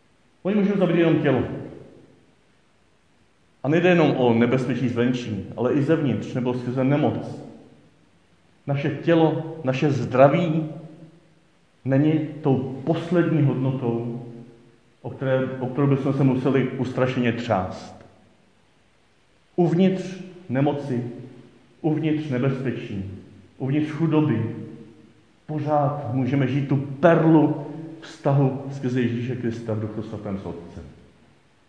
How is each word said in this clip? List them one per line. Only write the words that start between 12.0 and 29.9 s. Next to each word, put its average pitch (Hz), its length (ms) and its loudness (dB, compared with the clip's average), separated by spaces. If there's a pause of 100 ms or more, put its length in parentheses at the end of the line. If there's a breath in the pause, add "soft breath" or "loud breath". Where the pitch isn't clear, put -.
tou 135 420 0
poslední 165 580 2
hodnotou, 123 800 0 (800)
o 120 80 -10
které, 131 360 0 (140)
o 131 60 -4
kterou 143 200 0
bychom 139 260 2
se 139 120 2
museli 131 440 2
ustrašeně 123 640 0
třást. - 720 -4 (1500)
Uvnitř 175 640 2 (280)
nemoci, 127 560 -2 (760)
uvnitř 151 500 -2
nebezpečí, 120 880 -4 (380)
uvnitř 143 320 -2
chudoby 143 680 0 (920)
pořád 143 680 -2
můžeme 127 340 0
žít 143 220 -2
tu 139 80 2
perlu 160 880 4 (340)
vztahu - 640 0 (100)
skrze 127 280 -4
Ježíše 120 360 -2
Krista 110 380 -6
v 107 60 -4
Duchu 107 220 -6